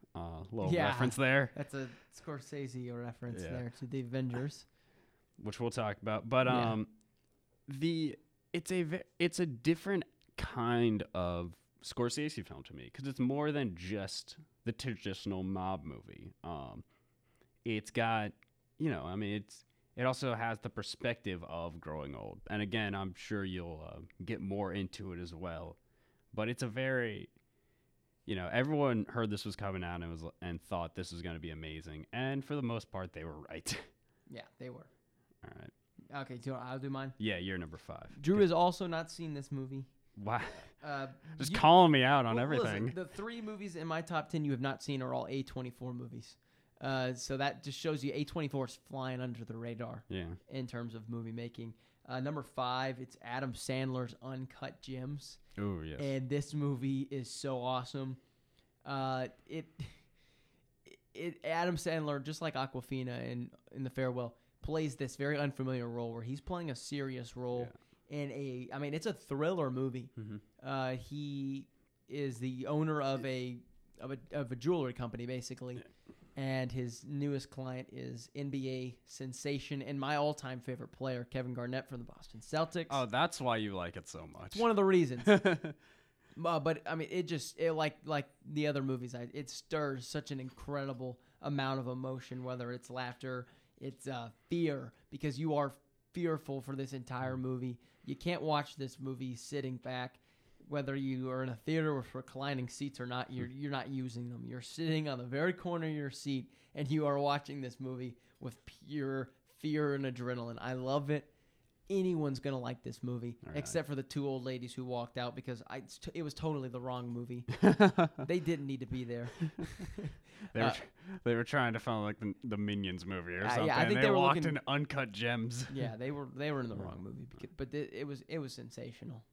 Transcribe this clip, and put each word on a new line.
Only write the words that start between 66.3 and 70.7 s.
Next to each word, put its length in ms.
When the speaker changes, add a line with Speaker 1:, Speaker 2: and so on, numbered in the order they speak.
Speaker 2:
playing 300
a 60
serious 600
role 320
Speaker 1:
Yeah. 80
Speaker 2:
in 140
a, 400
I 60
mean, 160
it's 120
a 60
thriller 580
movie. 480
Speaker 1:
Mm-hmm. 180
Speaker 2:
Uh, 280